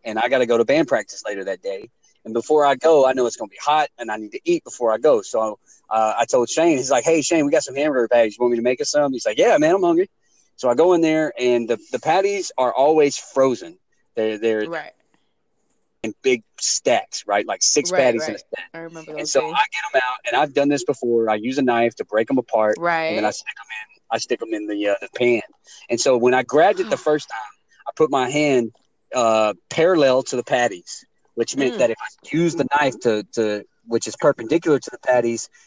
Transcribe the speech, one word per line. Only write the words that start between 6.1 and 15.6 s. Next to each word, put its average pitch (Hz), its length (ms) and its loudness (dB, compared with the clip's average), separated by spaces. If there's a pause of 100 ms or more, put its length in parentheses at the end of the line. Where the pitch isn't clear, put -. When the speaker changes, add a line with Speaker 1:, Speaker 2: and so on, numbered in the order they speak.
Speaker 1:
I 117 80 0
told 123 240 0
Shane, 165 260 2
he's 135 160 -4
like, 127 140 2
"Hey, 165 160 2
Shane, 156 240 0
we 143 60 0
got 143 120 2
some 131 120 -12
hamburger 135 340 0
patties. 117 280 2
You - 60 -4
want 123 80 2
me 120 60 0
to 117 60 -4
make 127 180 0
us 143 80 -4
some?" 143 240 0
He's 120 120 -8
like, 107 120 -2
"Yeah, 196 220 4
man, 160 160 4
I'm 196 80 0
hungry." 170 260 2 (480)
So 127 100 -4
I 123 80 2
go 165 160 4
in 175 80 4
there, 156 400 2
and 120 300 0
the, 113 80 0 (160)
the 127 60 -6
patties 190 580 0
are 127 160 0
always 147 440 4
frozen. 127 600 -2 (380)
They're, 110 220 -2
they're 110 300 0
Speaker 2:
Right. 160 240 -12 (1120)